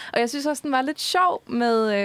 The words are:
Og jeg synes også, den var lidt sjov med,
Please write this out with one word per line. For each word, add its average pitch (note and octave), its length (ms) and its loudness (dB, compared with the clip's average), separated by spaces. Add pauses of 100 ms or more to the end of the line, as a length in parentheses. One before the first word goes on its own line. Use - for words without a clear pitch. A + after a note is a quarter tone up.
(140)
Og - 60 2
jeg A#3+ 100 2
synes C#4+ 160 -6
også, D4 180 -2
den D4 80 -4
var C4 100 2
lidt D4 200 -4
sjov F4+ 460 0
med, A3+ 460 2 (120)